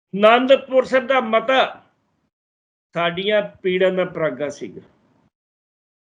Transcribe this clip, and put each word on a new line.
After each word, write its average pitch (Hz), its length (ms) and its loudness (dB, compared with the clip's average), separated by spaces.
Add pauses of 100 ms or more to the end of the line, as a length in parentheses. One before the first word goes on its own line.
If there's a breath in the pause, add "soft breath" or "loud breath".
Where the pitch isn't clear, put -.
(260)
ਆਨੰਦਪੁਰ 254 580 4
ਸਾਹਿਬ 247 240 -2
ਦਾ 262 120 0
ਮਤਾ 226 640 -2 (1080)
ਸਾਡੀਆਂ 190 480 -2
ਪੀੜਾਂ 185 500 0
ਦਾ 185 140 -2
ਪਰਾਗਾ 147 440 -6
ਸੀਗਾ, 113 320 -14 (1300)